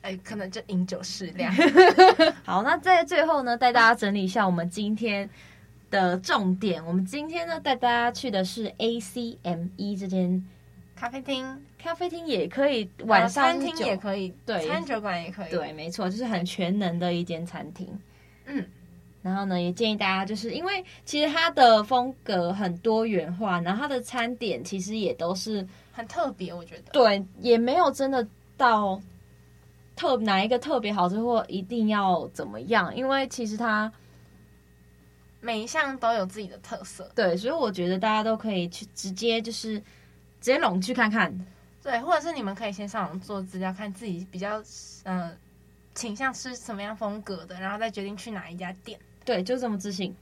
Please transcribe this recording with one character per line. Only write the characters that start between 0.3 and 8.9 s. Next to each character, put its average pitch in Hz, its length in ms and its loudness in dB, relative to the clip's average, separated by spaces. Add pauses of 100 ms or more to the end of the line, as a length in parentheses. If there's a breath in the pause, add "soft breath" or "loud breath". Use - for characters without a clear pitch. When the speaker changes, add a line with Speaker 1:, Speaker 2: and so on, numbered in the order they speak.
Speaker 1:
能 190 120 -8
就 190 200 -10
饮 180 180 0
酒 185 160 -8
适 - 260 -8
量。 180 240 -2 (460)
Speaker 2:
<laughs> - 480 8
好， 185 160 0
那 294 140 2
在 359 280 6
最 311 200 4
后 311 180 2
呢， 240 140 0
带 247 160 4
大 240 80 8
家 226 120 10
整 208 220 0
理 202 80 0
一 185 60 0
下 202 180 2
我 180 60 4
们 170 180 -2
今 208 240 -2
天 208 340 -2 (640 loud breath)
的 185 280 4
重 185 360 2
点。 185 320 -2
我 170 60 -4
们 185 120 2
今 294 240 -6
天 339 200 -4
呢， 330 100 -4
带 285 160 0
大 247 140 0
家 240 240 2
去 247 180 -6
的 196 140 0
是 208 340 -6
A 233 220 -2